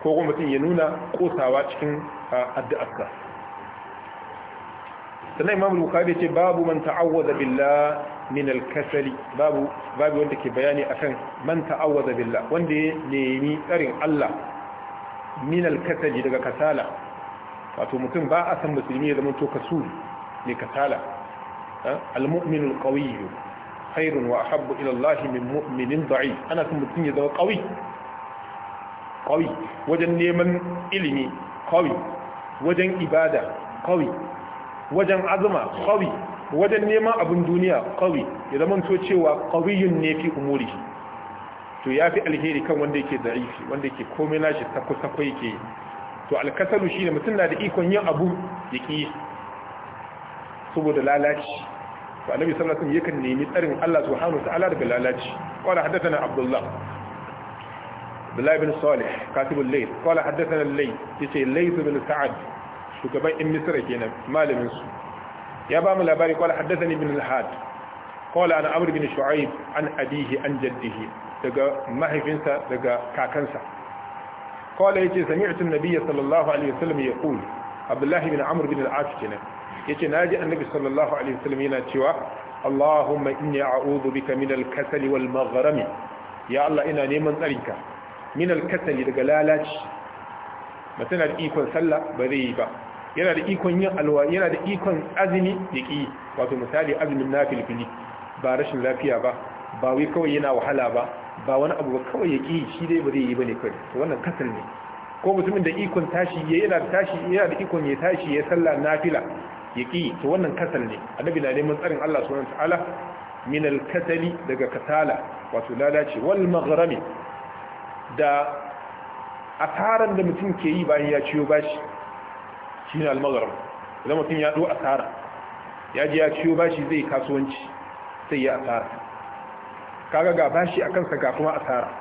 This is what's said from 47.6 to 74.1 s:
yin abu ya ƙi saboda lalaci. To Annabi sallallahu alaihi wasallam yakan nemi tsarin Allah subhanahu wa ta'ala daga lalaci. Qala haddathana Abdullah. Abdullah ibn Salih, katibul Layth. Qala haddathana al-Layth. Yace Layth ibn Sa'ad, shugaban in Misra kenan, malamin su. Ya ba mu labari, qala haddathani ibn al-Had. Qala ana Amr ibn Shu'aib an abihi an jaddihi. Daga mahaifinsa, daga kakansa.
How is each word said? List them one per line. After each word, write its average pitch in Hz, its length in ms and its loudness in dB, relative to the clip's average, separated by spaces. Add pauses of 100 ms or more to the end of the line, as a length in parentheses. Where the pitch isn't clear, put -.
yin 202 160 4
abu 165 220 4 (420)
ya 127 140 -4
ƙi 151 240 -4 (1600)
saboda 151 280 2
lalaci. 147 640 2 (600)
To - 80 -2
Annabi 156 200 2
sallallahu 160 280 0
alaihi 151 160 2
wasallam - 0 -
yakan 160 240 0
nemi 131 240 0
tsarin 151 360 0
Allah 160 240 4
subhanahu 151 320 0
wa - 80 -2
ta'ala 175 240 2
daga 139 160 0
lalaci. 123 440 0 (320)
Qala 180 240 4
haddathana 160 400 2
Abdullah. 127 360 0 (1700)
Abdullah 135 240 4
ibn 151 240 4
Salih, 139 300 4 (260)
katibul 135 320 2
Layth. 131 240 2 (100)
Qala 165 220 4
haddathana 156 400 0
al-Layth. 143 320 0 (240)
Yace 139 240 0
Layth 170 320 4
ibn 147 320 0
Sa'ad, 143 240 2 (720)
shugaban 143 340 0
in 156 140 2
Misra 156 320 0
kenan, 120 240 -2 (180)
malamin 131 460 2
su. - 100 -10 (840)
Ya 151 120 4
ba 190 140 6
mu 190 80 2
labari, 160 300 6
qala 165 240 2
haddathani 160 400 0
ibn 151 160 0
al-Had. 127 320 0 (880)
Qala 170 240 6
ana 151 180 2
Amr 165 140 4
ibn 156 240 0
Shu'aib 139 360 2 (280)
an 147 240 0
abihi 135 420 -2
an 143 160 0
jaddihi. 120 460 -4 (400)
Daga 135 480 2
mahaifinsa, 151 800 0
daga 123 260 0 (160)
kakansa. 139 460 -2 (1160)